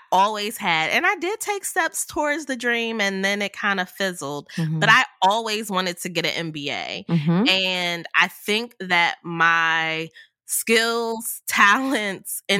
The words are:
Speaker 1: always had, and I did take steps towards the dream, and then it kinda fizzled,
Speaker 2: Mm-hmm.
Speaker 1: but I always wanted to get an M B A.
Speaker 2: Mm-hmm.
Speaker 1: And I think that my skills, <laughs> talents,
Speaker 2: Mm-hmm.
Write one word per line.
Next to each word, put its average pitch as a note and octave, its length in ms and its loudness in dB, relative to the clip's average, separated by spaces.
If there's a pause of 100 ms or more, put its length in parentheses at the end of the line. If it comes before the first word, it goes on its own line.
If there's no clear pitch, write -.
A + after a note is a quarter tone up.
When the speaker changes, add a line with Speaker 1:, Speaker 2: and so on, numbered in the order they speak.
(140)
Speaker 1:
always G#3 440 2
had, E3 320 0
and C#4+ 160 2
I G4+ 100 2
did F4+ 240 -4
take G4+ 240 -4
steps E4 400 -2
towards D4 420 -2
the C4 100 -4
dream, A#3 440 -2
and G3 240 0
then G3+ 160 0
it G3+ 140 -4
kinda F#3+ 320 0
fizzled, D3 600 -6 (100)
Speaker 2:
Mm-hmm. D#3+ 220 -2
Speaker 1:
but G#3 100 4
I B3 140 8 (180)
always G#3+ 480 0
wanted F#3 320 -2
to F#3 80 -6
get E3+ 160 -2
an C#3 60 0
M E3 180 -4
B C#3+ 200 -8
A. F#2+ 380 -8
Speaker 2:
Mm-hmm. E3+ 400 2
Speaker 1:
And F3+ 680 0
I F3 140 4
think A3 520 -4
that F3 440 2
my E3 840 0 (340)
skills, A3+ 1000 0
<laughs> - 40 -10
talents, A3 1040 2
Speaker 2:
Mm-hmm. - 100 4